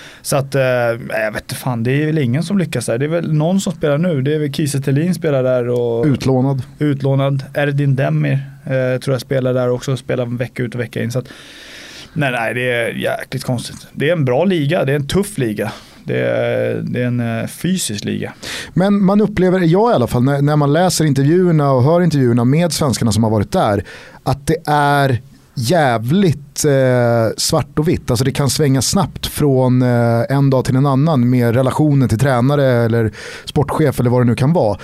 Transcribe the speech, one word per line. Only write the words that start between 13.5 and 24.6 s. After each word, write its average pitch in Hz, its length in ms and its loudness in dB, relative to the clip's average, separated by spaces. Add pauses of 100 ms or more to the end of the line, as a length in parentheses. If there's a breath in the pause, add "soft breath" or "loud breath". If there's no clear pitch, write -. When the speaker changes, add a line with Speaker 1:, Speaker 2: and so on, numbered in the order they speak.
Speaker 1:
Det 139 160 -2
är 175 40 4
en 156 120 0
bra 131 200 2
liga. 175 400 0
Det 135 60 0
är 147 40 0
en 139 120 -4
tuff 196 300 -2
liga. 107 340 -2 (320 loud breath)
Det 127 160 -4
är, 117 640 -2
det 113 180 -4
är 123 60 -2
en, 123 120 -2 (200)
eh, 113 80 -6
fysisk 170 580 -4
liga. 104 280 -4 (400 loud breath)
Speaker 2:
Men 202 300 2
man 202 180 4
upplever, 185 380 2
jag 185 320 4
i - 20 4
alla 120 140 2
fall, 123 160 0
när, 139 180 2
när 147 140 2
man 147 180 2
läser 165 320 2
intervjuerna 151 680 2
och 127 120 4
hör 170 180 4
intervjuerna 127 440 2
med 160 280 2
svenskarna 117 380 0
som 104 120 2
har 107 80 2
varit 104 200 0
där, 120 320 0 (400 loud breath)
att - 240 -4
det 160 180 0